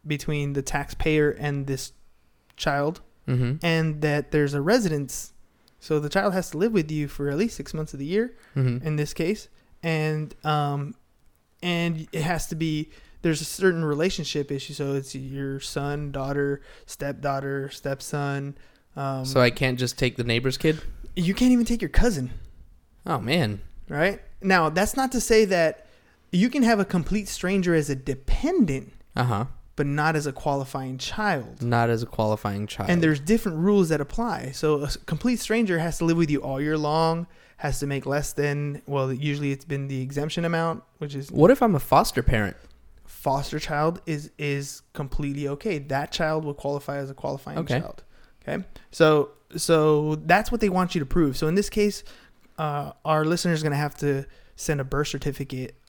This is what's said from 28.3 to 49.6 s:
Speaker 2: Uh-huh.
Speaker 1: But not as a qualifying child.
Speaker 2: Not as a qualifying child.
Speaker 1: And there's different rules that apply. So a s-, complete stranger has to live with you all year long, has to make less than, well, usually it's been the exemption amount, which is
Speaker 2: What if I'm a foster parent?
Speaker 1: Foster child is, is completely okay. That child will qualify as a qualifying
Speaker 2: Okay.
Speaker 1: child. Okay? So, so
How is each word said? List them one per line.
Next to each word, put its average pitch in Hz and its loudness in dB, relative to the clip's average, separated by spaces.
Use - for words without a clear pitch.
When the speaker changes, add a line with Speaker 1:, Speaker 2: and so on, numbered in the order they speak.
Speaker 2:
Uh-huh. 120 2
Speaker 1:
But 143 0
not 151 2
as 151 -2
a 131 -4
qualifying 131 -4
child. 151 -4
Speaker 2:
Not 117 4
as 117 2
a - -4
qualifying 104 -2
child. - -4
Speaker 1:
And 175 4
there's 156 4
different 180 0
rules 190 4
that 151 0
apply. 190 -4
So 151 0
a 147 -4
s-, - -4
complete 226 0
stranger 214 0
has 165 -2
to 170 0
live 165 4
with 165 4
you 143 2
all 135 -4
year 151 0
long, 160 2
has 139 -2
to 143 -2
make 139 -4
less 143 -2
than, 147 -2
well, 135 0
usually 143 -2
it's 135 -8
been 139 -4
the 135 -4
exemption 143 -4
amount, 165 -2
which 143 -8
is 139 -10
Speaker 2:
What 151 8
if 269 6
I'm 208 4
a 131 2
foster 147 4
parent? 107 2
Speaker 1:
Foster 139 -4
child 156 -2
is, 151 -6
is 139 -4
completely 143 -2
okay. 151 -4
That 143 -4
child 156 0
will 143 -6
qualify 143 -6
as 139 -6
a 139 -12
qualifying 139 -8
Speaker 2:
Okay. 131 -2
Speaker 1:
child. - -10
Okay? 165 -4
So, 156 6
so 156 4